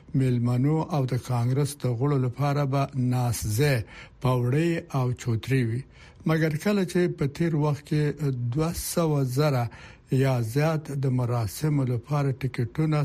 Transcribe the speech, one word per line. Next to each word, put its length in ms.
میلمنو 580
او 160
د 40
کانګرس 460
د 20
غړو 180
لپاره 360
به 100
ناستځای، 640
پوړۍ 480
او 100
چوترې 480
وي. 140
مګر 220
کله 200
چې 80
په 60
تیر 160
وخت 240
کې 140
دوه 200
سوه 460
زره 280
یا 120
زیات 360
د 160
مراسمو 720
لپاره 480
ټیکټونه 640